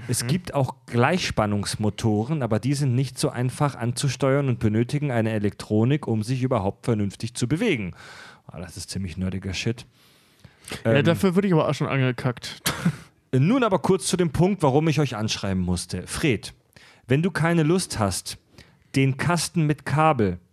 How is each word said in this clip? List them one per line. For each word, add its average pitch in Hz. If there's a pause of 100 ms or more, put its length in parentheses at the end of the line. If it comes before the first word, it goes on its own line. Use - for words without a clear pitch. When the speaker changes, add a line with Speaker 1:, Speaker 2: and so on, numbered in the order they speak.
Speaker 1:
Es -
Speaker 2:
Mhm. -
Speaker 1:
gibt 180
auch 139 (760)
Gleichspannungsmotoren, 107
aber 110
die 139
sind 135
nicht 131
so 151
einfach 127
anzusteuern 135
und 120
benötigen 120
eine 113
Elektronik, 107
um 110
sich 123
überhaupt 110
vernünftig 107
zu -
bewegen. 147 (540)
Ah, -
das 87
ist -
ziemlich 92
nerdiger 92
Shit. - (1000)
Speaker 2:
Ja, 113
Speaker 1:
Ähm, 110
Speaker 2:
dafür 170
würde 202
ich 175
aber 151
auch 143
schon 135
angekackt. 127 (340)
<laughs> -
Speaker 1:
Nun 208
aber 190
kurz -
zu -
dem 175
Punkt, 185
warum 151
ich 156
euch 127
anschreiben 98
musste. 90
Fred, - (560)
wenn 139
du 196
keine 165
Lust 180
hast, - (560)
den 135
Kasten 160
mit 147
Kabel 135 (140)